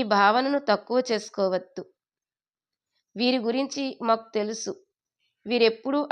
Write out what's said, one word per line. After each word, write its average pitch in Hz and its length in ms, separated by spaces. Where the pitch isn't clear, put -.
భావనను 220 680
తక్కువ 214 320
చేసుకోవద్దు. 202 840
"వీరి 247 220
గురించి 262 460
మాకు 226 320
తెలుసు, 214 380
వీరెప్పుడూ 240 540